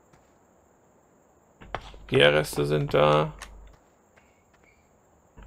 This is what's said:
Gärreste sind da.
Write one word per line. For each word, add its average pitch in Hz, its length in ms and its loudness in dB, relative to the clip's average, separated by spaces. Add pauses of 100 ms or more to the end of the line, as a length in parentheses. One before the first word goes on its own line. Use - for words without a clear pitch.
(2000)
Gärreste 143 580 2
sind 143 300 -4
da. 151 380 2 (2250)